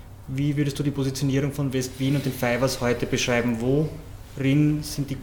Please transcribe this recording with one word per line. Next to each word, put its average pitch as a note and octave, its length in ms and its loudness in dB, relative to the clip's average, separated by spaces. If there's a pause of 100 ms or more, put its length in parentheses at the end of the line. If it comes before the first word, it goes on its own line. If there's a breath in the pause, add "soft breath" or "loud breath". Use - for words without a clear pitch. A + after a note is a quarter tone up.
(280 loud breath)
Wie C#3+ 300 0
würdest C#3+ 220 0
du D3 40 -2
die C#3+ 80 2
Positionierung C3+ 640 0
von C#3 180 0
West-Wien C3 460 0
und C3+ 80 -2
den C3 80 0
Fivers A#2+ 480 0
heute A#2+ 240 2
beschreiben? A#2+ 560 2
Worin D3 1200 0
sind - 260 -4
die, C3 140 -4